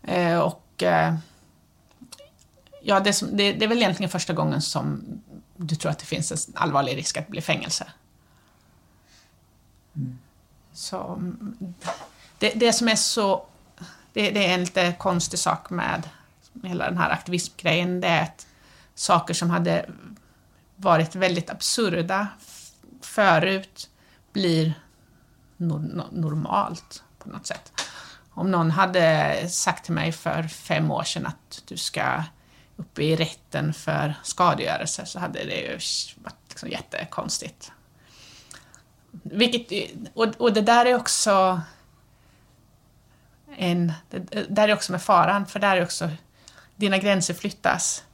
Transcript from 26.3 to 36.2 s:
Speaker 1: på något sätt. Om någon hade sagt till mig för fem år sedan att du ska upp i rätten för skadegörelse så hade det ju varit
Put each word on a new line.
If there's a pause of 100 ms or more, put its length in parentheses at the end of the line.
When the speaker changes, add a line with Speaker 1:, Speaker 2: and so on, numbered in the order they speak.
Speaker 1:
på
något
sätt. (580)
Om
någon
hade (140)
sagt
till
mig
för
fem
år
sedan
att
du
ska (540)
upp
i
rätten
för (100)
skadegörelse
så
hade
det
ju (360)
varit (100)